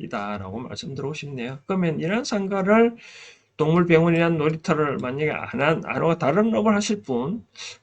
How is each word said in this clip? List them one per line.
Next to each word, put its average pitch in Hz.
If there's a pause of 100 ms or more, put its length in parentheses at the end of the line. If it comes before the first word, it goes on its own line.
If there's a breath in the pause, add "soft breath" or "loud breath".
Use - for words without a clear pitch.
이다라고 101
말씀드리고 135
싶네요. 135
그러면 170
이런 196
상가를 208 (600 loud breath)
동물병원이나 170
놀이터를 156
만약에 135
안 101
한, 156
안 117
하고 160
다른 185
업을 214
하실 208
분, 139 (380 loud breath)